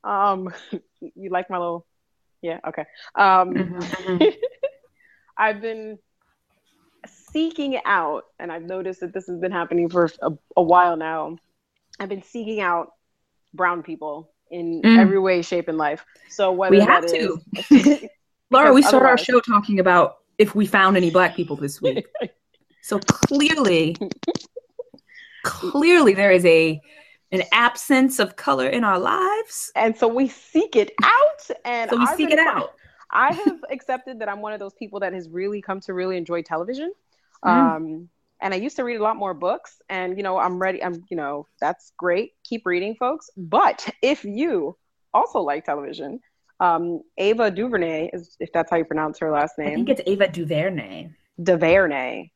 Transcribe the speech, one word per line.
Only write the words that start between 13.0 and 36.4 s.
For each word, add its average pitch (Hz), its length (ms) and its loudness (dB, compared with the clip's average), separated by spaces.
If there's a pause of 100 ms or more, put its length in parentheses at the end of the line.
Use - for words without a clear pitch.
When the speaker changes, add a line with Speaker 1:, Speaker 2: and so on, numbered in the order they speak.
Speaker 1:
brown 175 300 -2
people 160 480 -12 (180)
in 170 320 -8
Speaker 2:
Mm. 226 180 8
Speaker 1:
every 196 200 4
way, 185 240 2
shape, 170 240 -4
and 160 100 -4
life. 151 260 -4 (260)
So 190 220 -2
whether 190 240 0
Speaker 2:
We 202 60 8
have - 220 4
Speaker 1:
that 170 80 -2
Speaker 2:
to. 165 280 -2 (320)
Speaker 1:
is 294 380 8
<laughs> - 400 -20
Speaker 2:
Laura, 277 220 8
we 262 80 10
Speaker 1:
because 285 100 6
Speaker 2:
started 269 180 6
our 254 60 8
Speaker 1:
otherwise 247 120 0
Speaker 2:
show 247 160 4
talking 208 400 0
about 175 380 4 (180)
if 208 180 2
we 208 100 2
found 196 300 4
any 180 160 4
black 180 240 4
people 156 220 -4
this 143 240 -8
week. - 240 -2 (160)
Speaker 1:
<laughs> 226 100 -10 (500)
Speaker 2:
So 202 180 -4
clearly, 233 1000 0 (1500)
clearly 285 720 4
there 196 180 4
is 180 140 6
a 160 360 4 (500)
an 185 200 -2
absence 262 680 2
of 202 180 -2
color 269 300 -2
in 240 160 -2
our 196 160 0
lives. 392 760 -2
Speaker 1:
And 226 220 0
so 240 100 2
we 247 220 0
seek - 460 -4
it 214 160 2 (120)
out, 571 640 2
and 233 240 -4
Speaker 2:
So 240 80 0
we 240 60 2
Speaker 1:
I've 285 140 0
Speaker 2:
seek 311 120 0
Speaker 1:
been 311 100 4
Speaker 2:
it 320 40 6
Speaker 1:
fi-, 311 160 2
Speaker 2:
out. - 140 -8 (380)
Speaker 1:
I 277 220 2
have 339 320 -2
<laughs> - 60 -10
accepted 254 480 -8
that 214 100 -6
I'm 202 120 -10
one 214 120 -10
of 208 60 -12
those 196 140 -14
people 202 280 -14
that 185 120 -6
has 175 160 -12
really 190 320 -6
come 196 200 -8
to 190 120 -10
really 185 240 -4
enjoy 170 240 -6